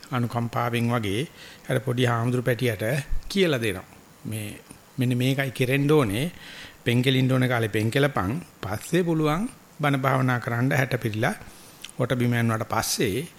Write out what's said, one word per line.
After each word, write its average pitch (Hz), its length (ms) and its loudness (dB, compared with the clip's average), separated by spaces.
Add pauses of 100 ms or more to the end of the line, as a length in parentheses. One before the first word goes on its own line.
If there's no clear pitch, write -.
අනුකම්පාවෙන් 120 800 -2
වගේ 113 340 0 (420)
අර 131 160 -2
පොඩි 127 260 0
හාමුදුරු 120 380 0
පැටියට 117 400 0 (420)
කියලා 165 360 0
දෙනවා. 95 260 -4 (340)
මේ 110 260 -6 (460)
මෙන්න 123 240 0
මේකයි 131 340 0
කෙරෙන්න 139 400 2
ඕනේ. 127 340 4 (560)
පෙන්කෙලින්න 127 500 4
ඕනේ 127 180 4
කාලේ 117 200 0
පෙන්කෙලපන්. 110 640 0 (260)
පස්සේ 110 460 -2
පුළුවන් 160 460 0 (260)
බණ 143 260 0
භාවනා 131 380 2
කරන්න 120 320 0
හැට 131 260 2
පිළිලා 113 380 -2 (580)
කොට 127 200 -2
බිම 120 200 2
යනවාට 113 320 0
පස්සේ. 113 600 -2 (120)